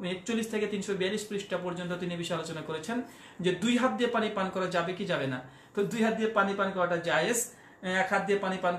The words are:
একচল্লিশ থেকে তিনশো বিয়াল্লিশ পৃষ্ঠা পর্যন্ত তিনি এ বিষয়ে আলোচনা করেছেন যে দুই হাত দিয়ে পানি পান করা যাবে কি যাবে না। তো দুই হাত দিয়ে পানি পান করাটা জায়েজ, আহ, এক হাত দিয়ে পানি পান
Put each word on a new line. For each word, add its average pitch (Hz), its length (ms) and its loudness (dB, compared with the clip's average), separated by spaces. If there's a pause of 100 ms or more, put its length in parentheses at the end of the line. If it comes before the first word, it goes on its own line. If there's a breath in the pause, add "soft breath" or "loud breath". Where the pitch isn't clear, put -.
একচল্লিশ 214 480 -2
থেকে 208 160 0
তিনশো 202 260 -2
বিয়াল্লিশ 190 340 -2
পৃষ্ঠা 196 300 -4
পর্যন্ত 175 420 -4
তিনি 175 140 -4
এ 170 40 -4
বিষয়ে 170 200 -2
আলোচনা 160 240 -6
করেছেন 160 400 -4 (380 loud breath)
যে 185 120 2
দুই 240 260 4
হাত 247 140 4
দিয়ে 233 180 2
পানি 214 260 2
পান 190 140 0
করা 185 180 -2
যাবে 170 260 0
কি 190 120 -4
যাবে 143 220 0
না। 127 140 -4 (340 loud breath)
তো 202 80 2
দুই 220 200 0
হাত 220 100 4
দিয়ে 220 160 2
পানি 196 240 4
পান 196 180 0
করাটা 175 260 2
জায়েজ, 165 400 2
আহ, - 500 -8
এক 185 220 2
হাত 190 160 2
দিয়ে 202 140 2
পানি 190 220 0
পান 175 180 2